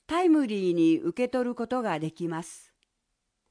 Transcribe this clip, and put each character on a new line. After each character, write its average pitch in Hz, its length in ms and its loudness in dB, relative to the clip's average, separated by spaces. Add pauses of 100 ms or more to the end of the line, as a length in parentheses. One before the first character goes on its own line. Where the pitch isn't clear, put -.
タ 349 160 0
イ 359 60 6
ム 302 180 4
リ 190 240 0
ー - 20 0
に 165 260 4
受 175 240 -2
け 247 60 -2
取 247 200 -2
る 240 60 -6
こ 233 120 -6
と 254 140 -2
が 180 180 -4
で 156 120 -6
き 170 180 -6
ま 165 140 -6
す。 - 300 -20 (760)